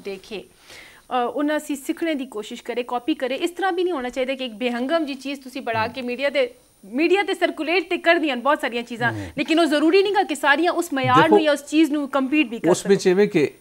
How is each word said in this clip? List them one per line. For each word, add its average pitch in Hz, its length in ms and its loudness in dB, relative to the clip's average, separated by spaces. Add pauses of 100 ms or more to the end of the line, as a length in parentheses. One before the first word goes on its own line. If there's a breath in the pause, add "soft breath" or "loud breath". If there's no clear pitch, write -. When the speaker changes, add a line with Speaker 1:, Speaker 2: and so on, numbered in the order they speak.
Speaker 1:
ਦੇਖੇ, 196 360 -12
ਅ, - 920 -8
ਉਹਨਾਂ 294 220 -2
ਅਸੀਂ 294 200 -6
ਸਿੱਖਣੇ 320 380 -4
ਦੀ 262 120 -6
ਕੋਸ਼ਿਸ਼ 214 360 -10
ਕਰੇ, 240 200 -6
ਕਾਪੀ 247 320 -4
ਕਰੇ। 262 200 -4
ਇਸ 339 160 -4
ਤਰ੍ਹਾਂ 370 220 -2
ਵੀ 349 120 -2
ਨਹੀਂ 359 100 0
ਹੋਣਾ 254 140 -4
ਚਾਹੀਦਾ 254 260 -4
ਕਿ 262 100 -8
ਇੱਕ 240 100 -8
ਬੇਹੰਗਮ 254 520 -2
ਜੀ 277 80 -8
ਚੀਜ਼ 277 260 -10
ਤੁਸੀਂ 262 220 -12
ਬਣਾ 220 240 -2
ਕੇ 247 160 -8
ਮੀਡੀਆ 247 280 -4
ਤੇ, 262 240 -2 (300)
ਮੀਡੀਆ 320 380 2
ਤੇ 381 120 -2
ਸਰਕੂਲੇਟ 330 560 -2
ਤੇ 349 80 -2
ਕਰਦੀਆਂ 330 380 2
ਨੇ 240 60 -8
ਬਹੁਤ 294 180 2
ਸਾਰੀਆਂ 233 220 -4
ਚੀਜ਼ਾਂ, 233 300 -4
Speaker 2:
ਹਮ। 101 140 -8 (120)
Speaker 1:
ਲੇਕਿਨ 311 220 2
ਉਹ 339 60 6
ਜ਼ਰੂਰੀ 311 360 4
ਨਹੀਂ 403 120 2
ਗਾ 392 80 4
ਕਿ 370 120 -2
ਸਾਰੀਆਂ 294 380 2
ਉਸ 339 200 -2
ਮਿਆਰ 254 300 4
Speaker 3:
ਦੇਖੋ, 320 120 4
Speaker 1:
ਨੂੰ 311 100 6
ਜਾਂ 302 80 4
ਉਸ 294 120 -2
ਚੀਜ਼ 311 260 4
ਨੂੰ 285 180 -4
ਕੰਪੀਟ 269 400 0
ਵੀ 226 100 -8
ਕਰ - 120 2
Speaker 3:
ਉਸ - 160 2
ਵਿੱਚ 196 140 4
Speaker 1:
ਸਕਣ। 190 100 4
Speaker 3:
ਇਹ 180 60 4
ਵੇ 208 100 4
ਕਿ 160 240 2 (100)